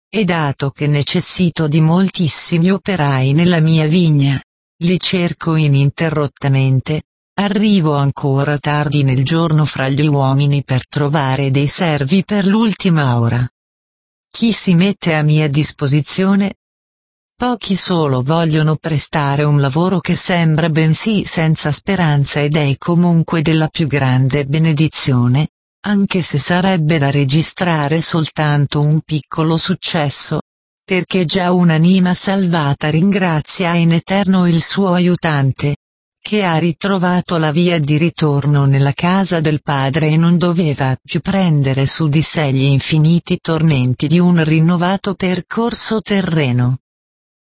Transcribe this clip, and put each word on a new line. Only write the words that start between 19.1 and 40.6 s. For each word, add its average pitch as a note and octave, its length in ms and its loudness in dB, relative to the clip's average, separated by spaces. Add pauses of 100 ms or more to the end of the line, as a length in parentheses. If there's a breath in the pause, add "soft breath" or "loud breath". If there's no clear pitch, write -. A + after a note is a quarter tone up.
un D3 180 2
lavoro E3 400 0
che F3 140 -2
sembra E3 540 0
bensì D#3+ 540 0
senza D#3+ 480 -2
speranza D3+ 720 0
ed D3 160 0
è C#3 200 0
comunque E3+ 640 0
della D#3 280 0
più E3 180 -2
grande C3+ 580 0
benedizione, C#3+ 1040 0 (320)
anche G3 380 0
se D3 160 -4
sarebbe F3 640 0
da C#3 100 2
registrare D3+ 920 0
soltanto D3+ 800 -2
un D3+ 200 0
piccolo D#3+ 560 -4
successo, D#3 840 -4 (440)
perché F3+ 420 -2
già F3+ 260 0
un'anima F3+ 640 2
salvata E3+ 800 -2
ringrazia F3 800 0
in E3+ 200 2
eterno F#3+ 540 0
il E3 140 2
suo F#3+ 320 0
aiutante, D#3 840 0 (440)
che G#3 220 -2
ha E3 160 0
ritrovato F3+ 800 -2
la D#3 120 0
via F3 280 0
di D3+ 180 0
ritorno C#3+ 720 0
nella C#3 240 2
casa F3+ 480 0
del D3+ 240 -2
Padre C#3 460 0
e D#3 80 2
non E3+ 200 4
doveva D#3 640 0